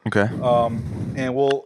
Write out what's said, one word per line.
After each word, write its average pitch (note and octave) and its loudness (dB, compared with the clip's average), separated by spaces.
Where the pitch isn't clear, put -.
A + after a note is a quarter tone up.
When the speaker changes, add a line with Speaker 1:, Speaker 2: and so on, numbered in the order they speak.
Speaker 1:
Okay. G#2+ 4
Speaker 2:
Um, A#2+ 2
and C3 -4
we'll, C#3 2